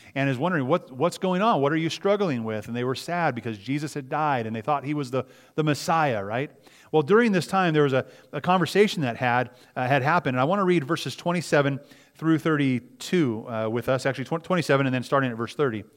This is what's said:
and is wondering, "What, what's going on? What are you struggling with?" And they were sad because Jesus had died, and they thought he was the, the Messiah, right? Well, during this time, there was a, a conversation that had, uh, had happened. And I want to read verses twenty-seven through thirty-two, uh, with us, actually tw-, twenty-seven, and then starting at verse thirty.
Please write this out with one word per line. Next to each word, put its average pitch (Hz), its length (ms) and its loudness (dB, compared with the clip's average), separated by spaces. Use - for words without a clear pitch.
and 139 160 0
is 131 80 -2
wondering, 151 300 -2
"What, 175 240 -2
what's 139 260 -2
going 185 240 -2
on? 208 200 2
What 139 100 2
are 160 60 0
you 160 120 0
struggling 196 540 0
with?" 110 240 -6
And 117 80 -8
they 123 80 -2
were 131 120 -2
sad 165 380 -2
because 113 240 -6
Jesus 139 360 -6
had 135 160 -10
died, 147 360 0
and 110 100 -6
they 113 60 -6
thought 143 220 -2
he 143 100 -6
was 147 180 -6
the, 127 120 -2
the 156 80 0
Messiah, 151 600 0
right? 120 280 -4
Well, 156 120 4
during 214 280 4
this 180 160 0
time, 185 260 2
there 151 100 4
was 135 100 2
a, 131 120 0
a 147 80 -6
conversation 185 600 2
that 117 140 -2
had, 123 340 0
uh, 127 120 -2
had 135 160 4
happened. 147 320 2
And 127 60 2
I - 20 4
want 180 160 2
to 196 60 2
read 180 180 4
verses 139 320 -4
twenty-seven 147 640 0
through 156 240 2
thirty-two, 135 1080 0
uh, 113 220 -4
with 117 200 -2
us, 131 160 0
actually 131 200 -2
tw-, 160 180 -6
twenty-seven, 147 420 2
and 127 80 0
then 127 100 -2
starting 135 280 0
at 113 60 -10
verse 113 180 -6
thirty. 110 280 -2